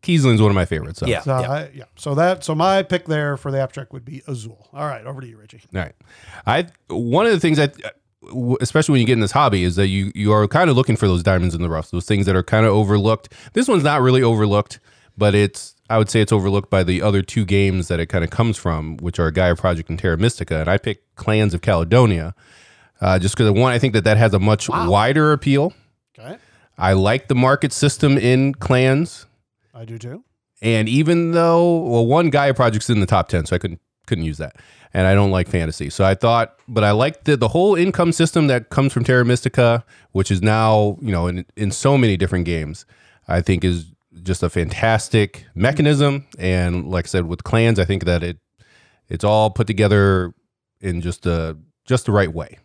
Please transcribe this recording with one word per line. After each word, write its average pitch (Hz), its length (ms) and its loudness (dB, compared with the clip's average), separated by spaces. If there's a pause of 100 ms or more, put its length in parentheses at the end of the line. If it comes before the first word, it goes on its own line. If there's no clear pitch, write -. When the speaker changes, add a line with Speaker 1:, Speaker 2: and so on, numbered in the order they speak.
Speaker 1:
Kieslin's 135 400 2
one 107 80 6
of 101 60 2
my 90 100 2
favorites. - 340 -8
So. - 60 -6
Speaker 2:
Yeah. 113 160 -2
Speaker 3:
So, 135 120 -4
I, 135 420 -6
yeah. 131 80 -20 (120)
So 143 200 -6
that, 180 280 0
so 156 120 -4
my 190 260 2
pick 180 240 -4
there 147 320 -4
for 139 140 -10
the 135 80 -4
abstract 131 340 -8
would 131 120 -16
be 147 200 -18
Azul. 113 480 -14
All 147 140 -10
right, 117 180 -12
over 131 160 -14
to 127 60 -18
you, 113 100 -20
Richie. 107 240 -20 (140)
Speaker 1:
All 95 60 -4
right. 80 120 -12 (540)
I, 147 180 2 (220)
one 123 400 0
of 226 60 4
the 175 60 0
things 156 180 2
that, 143 180 0 (500)
w-, 123 360 -2
especially 151 320 0
when 127 80 4
you 113 40 4
get 123 80 4
in 117 60 2
this 104 140 -2
hobby, 113 300 2
is 87 120 0
that 98 140 2
you, 98 260 -2
you 104 180 0
are 107 140 4
kind 165 240 2
of 123 40 2
looking 120 200 2
for 104 120 0
those 87 140 2
diamonds 90 320 0
in 82 80 -4
the 87 80 -4
rough, 78 220 -6
those 87 140 -6
things 101 200 0
that 95 100 2
are 92 60 2
kind 110 240 2
of 104 80 2
overlooked. 104 580 0 (220)
This 254 140 0
one's 190 160 2
not 147 180 0
really 127 220 2
overlooked, 107 560 0 (380)
but 104 180 2
it's, - 400 -2 (120)
I 113 120 0
would 107 100 0
say 110 120 2
it's 107 100 0
overlooked 101 400 0
by 95 120 2
the 90 200 -2
other 101 180 0
two 104 240 -4
games 95 440 0
that 85 100 -2
it 85 80 -4
kind 87 160 -2
of 82 80 -6
comes 113 260 -2
from, 78 400 -6
which 85 220 -8
are 82 100 0
Gaia 87 260 2
Project 85 340 -4
and 85 100 -6
Terra 85 180 -2
Mystica. 82 440 -2
And 78 60 -4
I 95 120 0
picked - 360 -10
Clans 107 380 0
of 87 80 -6
Caledonia, 92 720 2 (680)
uh, 92 180 2
just 95 180 -2
'cause, 110 140 2
one, 123 200 2
I 120 60 0
think 117 160 0
that 104 120 0
that 107 120 4
has 110 160 4
a 95 60 2
much 104 280 0
Speaker 3:
Wow. 101 220 -2
Speaker 1:
wider 135 420 2
appeal. 143 420 0 (440)
Speaker 3:
Okay. 135 200 -18 (400)
Speaker 1:
I 92 160 2
like 101 340 0
the 135 80 0
market 131 360 2
system 143 460 0
in 131 380 2
Clans. 131 720 0 (460)
Speaker 3:
I 113 120 -18
do 113 120 -16
too. 123 260 -16 (380)
Speaker 1:
And 110 280 0
even 165 420 2
though, 170 480 2
well, 120 260 0
one, 156 240 2
Gaia 143 240 0
Project's 117 360 0
in 110 100 2
the 95 60 2
top 90 240 0
ten, 82 160 -2
so - 100 -4
I - 40 -2
couldn't, 85 200 -8 (260)
couldn't 85 200 -4
use 76 120 -6
that. 76 200 -14 (360)
And 92 140 2
I 98 80 4
don't 101 160 2
like 92 160 0
fantasy. 80 420 -4
So - 160 -2
I 98 80 4
thought, 117 420 0 (120)
but 113 160 -2
I 104 80 2
like 120 320 -2
the, 151 140 2
the 117 100 0
whole 180 280 2
income 175 360 0
system 165 360 0
that 123 220 0
comes 135 240 0
from 120 120 -2
Terra 127 200 4
Mystica, 120 580 0 (280)
which 98 180 -2
is 92 120 0
now, 107 600 2
you 110 100 -4
know, 87 160 -2
in, 90 180 -6 (100)
in 101 160 -4
so 139 260 2
many 113 200 2
different 90 280 -2
games, 80 400 -6 (440)
I 87 120 0
think 90 220 0
is 87 220 -2 (380)
just 92 200 -4
a 85 60 -2
fantastic 110 960 -2 (100)
mechanism. 143 720 0 (100)
And 90 540 -2
like 87 140 -4
I - 20 -16
said, 90 180 -2
with 82 200 -10
Clans, 113 340 2
I 90 60 2
think 92 180 -4
that 85 180 0
it, 85 160 -8 (720)
it's 82 160 -8
all 107 260 4
put 101 180 -4
together 98 680 2 (480)
in 90 200 -4
just 87 220 -6
the, 80 340 -2 (280)
just 123 200 -2
the 110 60 -2
right 98 200 2
way. 80 340 -12